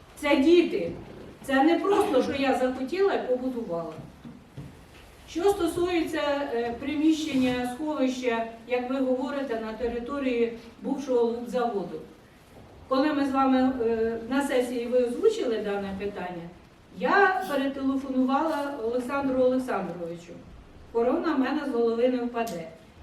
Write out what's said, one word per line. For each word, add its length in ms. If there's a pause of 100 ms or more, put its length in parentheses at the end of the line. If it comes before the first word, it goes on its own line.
(160)
Це 200
діти. 560 (500)
Це 220
не 140
просто, 440
що 100 (100)
я 120
захотіла 600
і 140
побудувала. 640 (1400)
Що 140
стосується, 760 (340)
е, 260
приміщення 920
сховища, 720 (220)
як 220
ви 60
говорите, 680
на 60
території 800 (300)
бувшого 400
лукзаводу. 760 (920)
Коли 240
ми 140
з 40
вами, 420 (140)
е, 320 (120)
на 180
сесії 380
ви 180
озвучили 540
дане 400
питання, 500 (500)
я 520
перетелефонувала 1200 (100)
Олександру 580
Олександровичу. 920 (600)
Корона 420
в 60
мене 260
з 40
голови 380
не 100
впаде. 500 (340)